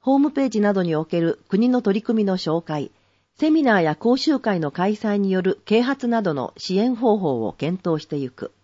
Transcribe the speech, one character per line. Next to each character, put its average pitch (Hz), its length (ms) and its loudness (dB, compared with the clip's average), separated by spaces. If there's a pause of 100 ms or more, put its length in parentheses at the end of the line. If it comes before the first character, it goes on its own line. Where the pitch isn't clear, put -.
ホ 269 140 2
ー 277 40 4
ム 294 120 2
ペ 277 160 -2
ー - 20 0
ジ 220 100 -2
な 208 140 2
ど 190 100 0
に 170 100 0
お 156 120 -2
け 170 160 -2
る 165 260 0
国 226 220 2
の 247 120 2
取 208 200 0
り - 20 -18
組 220 200 0
み - 20 0
の 190 120 0
紹 165 240 -2
介、 151 300 -8 (460)
セ 302 120 0
ミ 311 140 4
ナ 226 140 4
ー 175 60 4
や 151 120 0
講 240 220 2
習 277 240 0
会 196 180 -2
の 151 120 -2
開 196 240 -2
催 208 200 -2
に 196 160 0
よ 185 100 0
る 185 220 -2
啓 220 180 2
発 247 280 -2
な 226 120 0
ど 180 120 -2
の 131 240 -6
支 185 200 -4
援 240 180 2
方 220 220 2
法 131 300 -2
を 90 60 -6
検 170 280 -6
討 160 200 -2
し - 40 -18
て 151 120 -6
ゆ 135 120 -4
く。 - 220 -12 (120)